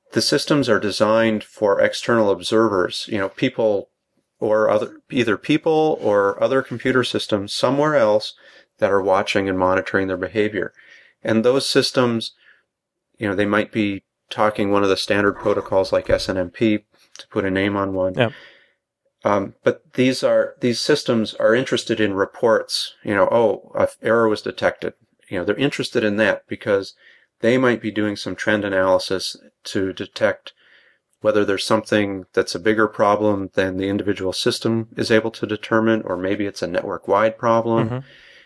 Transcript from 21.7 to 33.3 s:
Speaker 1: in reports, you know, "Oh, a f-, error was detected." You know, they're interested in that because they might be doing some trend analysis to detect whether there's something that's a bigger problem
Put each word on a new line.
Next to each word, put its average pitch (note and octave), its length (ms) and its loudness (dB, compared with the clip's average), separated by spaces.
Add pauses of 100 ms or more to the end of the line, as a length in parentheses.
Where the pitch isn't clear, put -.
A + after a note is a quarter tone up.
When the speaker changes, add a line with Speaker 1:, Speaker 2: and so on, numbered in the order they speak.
Speaker 1:
in G#2 140 0
reports, - 880 0
you G#2+ 120 -2
know, F#2+ 160 4
"Oh, A2+ 440 0
a - 80 0
f-, - 200 -2
error A2+ 260 2
was G#2+ 140 -2
detected." - 500 -4 (360)
You G2 100 -6
know, F2 60 -4
they're G#2 120 0
interested C3+ 480 -2
in G#2 120 0
that G2+ 300 0
because G2 480 -2 (460)
they A#2 160 2
might B2 240 2
be G#2+ 100 -6
doing G#2 260 -2
some F#2+ 200 -8
trend G#2+ 280 0
analysis F#2+ 720 0 (280)
to F#2+ 280 -4
detect - 600 -4 (680)
whether G#2 200 2
there's G2 220 0
something G2+ 680 0
that's - 200 -2
a - 60 -6
bigger A2 260 2
problem G#2 680 0